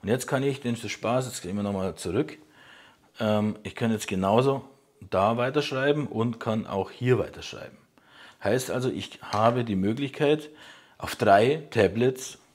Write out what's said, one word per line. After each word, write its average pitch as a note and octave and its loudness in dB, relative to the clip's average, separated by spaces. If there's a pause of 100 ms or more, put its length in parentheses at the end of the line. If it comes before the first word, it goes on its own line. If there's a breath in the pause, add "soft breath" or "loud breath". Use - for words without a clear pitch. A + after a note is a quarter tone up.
Und F#2 -6
jetzt A#2+ 0
kann C3+ 0
ich C#3 -2
den A#2+ -4
Spaß, A#2 -4
jetzt - -10
gehen F2+ -8
wir G#2 -4
nochmal F#2+ -4
zurück. A2+ -4 (840 loud breath)
Ähm, G#2+ 0
ich - -12
kann A2+ 0
jetzt G#2+ -4
genauso A2 2 (320)
da G#2 2
weiterschreiben C#3 0
und A2+ -2
kann A2 -2
auch F#2+ -4
hier B2 2
weiterschreiben. - -10 (640 loud breath)
Heißt A2+ 0
also, B2+ -2
ich - -10
habe A#2+ 2
die G#2 -2
Möglichkeit, C#3 0 (480 loud breath)
auf - -8
drei G#2+ 6
Tablets A2+ 2 (160)